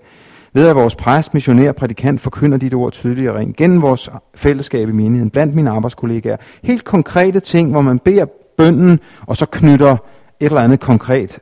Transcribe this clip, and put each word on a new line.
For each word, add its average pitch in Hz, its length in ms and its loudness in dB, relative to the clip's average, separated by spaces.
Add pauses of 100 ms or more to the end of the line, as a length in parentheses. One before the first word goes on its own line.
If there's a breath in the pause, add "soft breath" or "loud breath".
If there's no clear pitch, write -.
(520 soft breath)
ved 147 140 4
at 156 100 4
vores 117 180 2
præst, 147 400 -2
missionær, 135 380 2
prædikant 131 480 -4
forkynder 139 380 -2
dit 127 160 -6
ord 123 180 -4
tydeligt 127 380 -6
og 107 60 -6
rent, 110 200 -8
gennem 175 260 2
vores 131 280 -2 (240)
fællesskab 135 540 -2
i 110 40 -4
menigheden, 110 380 -2
blandt 147 240 -2
mine 151 160 0
arbejdskollegaer. 113 640 -6 (260 soft breath)
Helt 240 220 -4
konkrete 185 560 0
ting, 170 300 0
hvor 147 100 0
man 127 180 2
beder 185 260 2 (320)
bønnen, 170 440 4 (260 loud breath)
og - 100 -6
så 151 100 -2
knytter 143 460 4
et - 540 -6
eller 147 140 0
andet 123 200 2
konkret, 123 600 -2